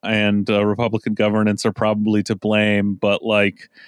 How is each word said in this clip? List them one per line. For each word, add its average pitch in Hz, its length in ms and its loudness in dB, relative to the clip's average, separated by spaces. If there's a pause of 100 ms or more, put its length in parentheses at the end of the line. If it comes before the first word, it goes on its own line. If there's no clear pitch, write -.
and, 104 460 0
uh, 104 140 2
Republican 107 500 -2
governance 107 520 0
are 107 60 0
probably 107 520 0
to 110 120 -2
blame, 104 580 0
but, 101 300 -2
like, 104 440 0 (200)